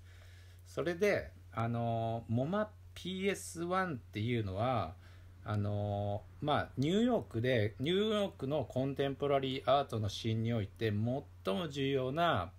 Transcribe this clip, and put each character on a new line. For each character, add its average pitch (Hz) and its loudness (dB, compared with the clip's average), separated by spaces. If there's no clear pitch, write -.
そ - -6
れ 170 0
で、 175 2
あ 113 0
の、 117 0
モ 117 2
マ 202 0
ピ 185 -6
ー 196 2
エ 190 0
ス 175 -8
ワ 185 2
ン 165 -2
っ - -6
て - -6
い 117 2
う 110 0
の 95 -4
は、 107 2
あ 107 -2
の、 101 0
ま 143 2
あ、 92 -2
ニ 139 2
ュ 202 4
ー - -
ヨ 233 4
ー - -8
ク - -4
で、 117 2
ニ 143 0
ュ - 2
ー 214 2
ヨ 202 2
ー - -6
ク - -6
の 139 0
コ 127 0
ン 139 -2
テ 139 2
ン 139 -2
ポ 143 -2
ラ 139 6
リ 131 -2
ー - -
ア 139 6
ー - -
ト 113 -2
の 104 0
シ - -2
ー 110 2
ン 113 0
に 113 2
お 117 2
い 98 0
て 110 -2
最 123 -2
も 175 -2
重 139 0
要 131 2
な、 143 2